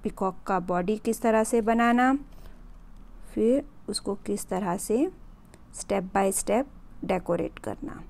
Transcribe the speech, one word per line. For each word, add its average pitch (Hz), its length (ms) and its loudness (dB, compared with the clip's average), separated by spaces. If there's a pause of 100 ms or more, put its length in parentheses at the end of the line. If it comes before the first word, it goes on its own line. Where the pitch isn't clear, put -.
पीकॉक 185 440 -4
का 185 160 2
बॉडी 180 360 0
किस 220 240 -2
तरह 220 220 6
से 233 180 4
बनाना, 240 540 6 (1160)
फिर 240 300 4 (240)
उसको 202 260 -2 (120)
किस 202 220 -4
तरह 185 300 0
से 247 280 2 (680)
step 190 400 -2
by 196 180 4
step 220 340 2 (380)
डेकोरेट - 540 -2
करना। - 520 -10